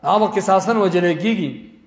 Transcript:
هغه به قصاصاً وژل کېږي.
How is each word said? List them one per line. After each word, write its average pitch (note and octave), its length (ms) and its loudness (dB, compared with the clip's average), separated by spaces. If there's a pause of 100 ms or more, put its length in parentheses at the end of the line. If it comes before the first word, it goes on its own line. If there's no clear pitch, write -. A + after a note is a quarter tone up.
هغه F3 140 2
به G#3+ 180 2
قصاصاً F#3+ 400 0
وژل F3+ 300 2 (120)
کېږي. F#3 320 -2 (360)